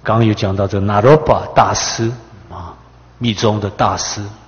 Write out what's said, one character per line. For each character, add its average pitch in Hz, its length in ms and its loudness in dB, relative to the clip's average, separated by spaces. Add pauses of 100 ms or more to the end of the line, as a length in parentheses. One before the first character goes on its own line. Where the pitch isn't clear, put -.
刚 110 140 0
刚 117 80 4
有 107 80 2
讲 95 220 -4
到 98 120 0
这 98 140 -2
Naropa 104 720 2
大 - 200 4
师， - 380 -4 (380)
啊， 87 260 -16 (440)
密 117 140 0
宗 107 260 0
的 101 100 -4
大 101 260 -2
师 - 260 -8 (260)